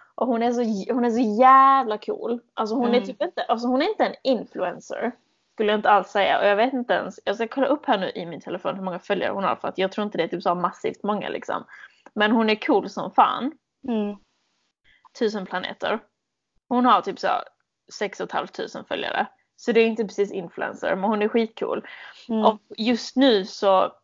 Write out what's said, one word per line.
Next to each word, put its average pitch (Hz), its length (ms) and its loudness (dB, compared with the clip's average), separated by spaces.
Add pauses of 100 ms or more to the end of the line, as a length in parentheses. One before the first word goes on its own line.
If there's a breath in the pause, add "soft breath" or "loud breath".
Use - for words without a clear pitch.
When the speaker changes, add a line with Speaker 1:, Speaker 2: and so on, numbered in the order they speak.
(160 loud breath)
Speaker 1:
Och - 120 -2
hon 233 160 0
är 240 100 2
så 240 80 0
j-, 220 320 -2
hon 240 120 0
är 240 60 2
så 220 300 0
jävla 262 560 8
cool. 233 420 -6 (140)
Alltså 220 220 -4
hon 240 140 0
är 240 80 2
Speaker 2:
Mm. 196 80 0
Speaker 1:
typ 254 160 -8
inte, 359 220 -4
alltså 233 240 -2
hon 254 140 2
är 359 80 0
inte 403 160 0
en 196 180 -4
influencer. 202 880 -4 (420)
Skulle 214 180 0
jag 214 80 2
inte 233 100 2
alls 196 200 6
säga. 190 300 2
Och - 60 2
jag 202 100 4
vet 240 180 2
inte 247 200 -2
ens, - 320 -4
jag 202 100 -2
ska 226 120 -4
kolla 254 200 0
upp 294 180 -2
här 233 120 2
nu 185 120 -2
i 175 160 -8
min 165 160 -12
telefon - 340 -6
hur 190 80 -10
många 185 160 -6
följare - 340 -2
hon 196 100 -6
har. 143 120 0
För - 120 -8
att - 100 -8
jag 190 140 -2
tror 208 140 -4
inte 208 120 -8
det 240 60 0
är - 40 -2
typ 180 160 -6
så 175 120 0
massivt - 480 -6
många 208 260 -4
liksom. - 360 -8 (480 loud breath)
Men 214 180 2
hon 226 180 2
är 214 60 2
cool 214 340 0
som 185 220 -8
fan. 233 400 2 (360)
Speaker 2:
Mm. 208 280 -4 (1040 soft breath)
Speaker 1:
Tusen 208 260 -4
Planeter. 190 540 -6 (680)
Hon 247 160 2
har 214 160 4
typ - 180 -8
så 190 80 -2 (680)
sex 202 260 -8
och 185 60 -6
ett 175 60 -14
halvt 185 220 -6
tusen - 320 -10
följare. - 420 -4 (280)
Så - 160 -6
det 226 80 4
är 226 80 6
inte 226 160 -2
precis 202 280 -4
influencer, - 640 -4
men 190 140 -2
hon 214 120 0
är 208 60 0
skitcool. - 600 -2 (420 loud breath)
Speaker 2:
Mm. 220 160 0
Speaker 1:
Och 220 120 4 (200)
just 226 380 -2
nu 240 300 4
så, 190 460 2 (120)